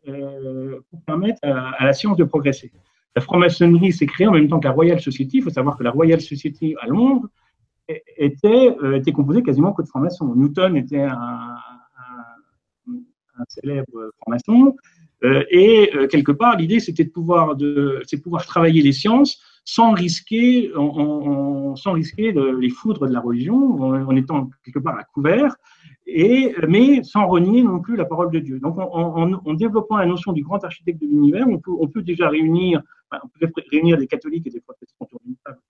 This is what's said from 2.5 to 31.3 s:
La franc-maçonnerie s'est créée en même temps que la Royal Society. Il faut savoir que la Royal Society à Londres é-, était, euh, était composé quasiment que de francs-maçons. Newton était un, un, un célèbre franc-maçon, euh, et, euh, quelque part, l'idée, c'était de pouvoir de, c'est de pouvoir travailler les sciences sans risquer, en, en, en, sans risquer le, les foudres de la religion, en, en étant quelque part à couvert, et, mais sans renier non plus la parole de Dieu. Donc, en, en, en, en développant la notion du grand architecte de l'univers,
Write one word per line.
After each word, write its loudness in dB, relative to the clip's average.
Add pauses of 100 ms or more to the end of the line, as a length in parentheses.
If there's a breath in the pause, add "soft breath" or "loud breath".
La 0
franc-maçonnerie 4
s'est 0
créée 0
en 4
même 4
temps 0
que -2
la 0
Royal 2
Society. -4
Il 0
faut -4
savoir -4
que -8
la -2
Royal 2
Society -8
à -8
Londres 2 (640)
é-, -10 (140)
était, 4
euh, 0
était -2
composé 0
quasiment 2
que -4
de -6
francs-maçons. -4
Newton 2
était -4
un, -2
un, -16 (480)
un -8
célèbre -10 (100)
franc-maçon, 2 (480 soft breath)
euh, 4
et, 8
euh, 2
quelque 2
part, 2
l'idée, 0
c'était -2
de 0
pouvoir 0
de, -2
c'est -6
de -8
pouvoir -8
travailler 2
les 4
sciences 2 (240 soft breath)
sans 2
risquer, 0
en, -2
en, -2
en, -4
sans -6
risquer -2
le, 0
les 0
foudres -4
de -2
la -2
religion, -2 (240)
en, -2
en 2
étant -2 (140)
quelque -10
part -6
à -14
couvert, 0 (500 soft breath)
et, 2 (120)
mais 6
sans -2
renier 4
non 2
plus -6
la -2
parole -4
de -2
Dieu. -8
Donc, -6
en, -6
en, -2
en, -6
en -4
développant -2
la 2
notion -4
du -2
grand -6
architecte -8
de -6
l'univers, 2